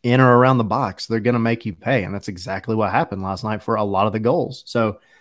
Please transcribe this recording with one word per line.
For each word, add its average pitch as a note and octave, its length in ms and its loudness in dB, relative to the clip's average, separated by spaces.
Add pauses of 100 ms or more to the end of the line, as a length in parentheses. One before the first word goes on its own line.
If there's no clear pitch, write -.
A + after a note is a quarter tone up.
in B2 180 4
or B2 160 8
around B2+ 220 4
the A#2 60 0
box. G#2+ 420 -4
They're A2+ 120 -4
gonna A#2+ 200 0
make A#2 260 -2
you A2 80 -6
pay, G2+ 320 -2
and F#2+ 100 -8
that's G2+ 140 -10
exactly F#2+ 460 -8
what G#2+ 160 -2
happened G2+ 320 -2
last F#2+ 200 -6
night G#2+ 200 -6
for A#2 140 -2
a G#2+ 80 -2
lot G2 220 0
of G#2+ 60 -2
the A2 80 -4
goals. C3 460 -2
So, A2 320 -2 (220)